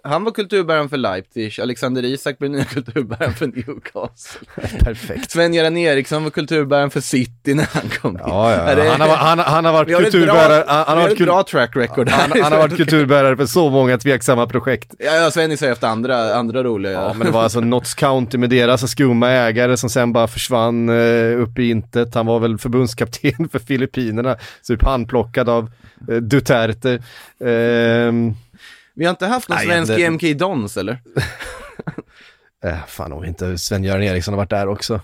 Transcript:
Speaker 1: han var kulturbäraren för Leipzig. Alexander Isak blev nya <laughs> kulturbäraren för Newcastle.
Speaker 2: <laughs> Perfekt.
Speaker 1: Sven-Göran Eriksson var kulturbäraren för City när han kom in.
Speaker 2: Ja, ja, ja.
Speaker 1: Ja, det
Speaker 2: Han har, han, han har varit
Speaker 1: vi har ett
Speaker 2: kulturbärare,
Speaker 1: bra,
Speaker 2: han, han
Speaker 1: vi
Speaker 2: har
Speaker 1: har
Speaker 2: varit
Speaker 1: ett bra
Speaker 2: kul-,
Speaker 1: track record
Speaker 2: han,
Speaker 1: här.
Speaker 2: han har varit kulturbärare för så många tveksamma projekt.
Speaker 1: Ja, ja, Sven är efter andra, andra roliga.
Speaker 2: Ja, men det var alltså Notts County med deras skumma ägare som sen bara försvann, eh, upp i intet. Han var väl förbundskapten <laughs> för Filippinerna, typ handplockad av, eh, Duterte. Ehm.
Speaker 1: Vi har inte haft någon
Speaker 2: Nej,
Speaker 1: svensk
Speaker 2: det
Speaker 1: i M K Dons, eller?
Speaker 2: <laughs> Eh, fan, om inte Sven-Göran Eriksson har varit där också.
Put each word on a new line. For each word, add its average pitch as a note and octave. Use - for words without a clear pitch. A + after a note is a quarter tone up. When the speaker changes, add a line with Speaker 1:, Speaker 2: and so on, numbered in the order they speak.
Speaker 1:
han D#3+
var A3+
kulturbäraren E3
för D3
Leipzig. G#2+
Alexander B2
Isak C3+
blev C#3+
nya C#3
<laughs> -
kulturbäraren B2
för D#3
Newcastle. -
Speaker 2:
<laughs> -
Perfekt. C#3+
Speaker 1:
Sven-Göran E3
Eriksson D3+
var D3+
kulturbäraren C#3+
för D3
City C3
när D#3
han -
kom -
in. F2+
Speaker 2:
Ja, G#2
ja, G2
ja. E2
Speaker 1:
Ja, -
det -
Speaker 2:
Han C#3
har, D#3
han, D#3+
han D#3+
har E3
varit D#3+
Speaker 1:
vi E3
har F3+
ett D3
Speaker 2:
kulturbärare, D#3+
Speaker 1:
bra, C#3+
Speaker 2:
han, D#3
han -
Speaker 1:
vi D3
Speaker 2:
har D#3+
Speaker 1:
har E3+
Speaker 2:
varit G#3
Speaker 1:
ett E3+
bra F3+
Speaker 2:
kul-, -
Speaker 1:
track B2
record B2
Speaker 2:
han, C#3
Speaker 1:
här. G3
Speaker 2:
han D3+
har D#3
varit D#3
kulturbärare C#3+
för C3+
så D3+
många B2+
tveksamma B2
projekt. A#2+
Speaker 1:
Ja, C#3+
ja, E3
Sven D#3+
är D3+
efter A#2+
andra, A2+
andra A#2+
roliga. G2+
Speaker 2:
Ja, F2+
men A2+
det A2+
var A2+
alltså A2+
Notts A#2+
County C3
med A#2+
deras B2
skumma B2
ägare B2
som A#2
sen A#2+
bara A#2
försvann, A#2
eh, A#2
upp A#2+
i A#2+
intet. A#2
Han A2+
var A#2
väl A2+
förbundskapten B2
<laughs> -
för C3
Filippinerna, B2
typ A#2
handplockad A#2+
av, A#2
eh, A#2
Duterte. A#2+
Ehm. A#2
Speaker 1:
Vi D3+
har F3
inte F#3
haft A#3+
någon -
Speaker 2:
Nej, -
Speaker 1:
svensk E3
Speaker 2:
det F3
Speaker 1:
i E3+
M E3
K E3+
Dons, C#3+
eller? G#2
Speaker 2:
<laughs> -
Eh, D#2+
fan, -
om D#2
inte F2+
Sven-Göran G2
Eriksson F#2+
har G2
varit G2+
där G2+
också. G#2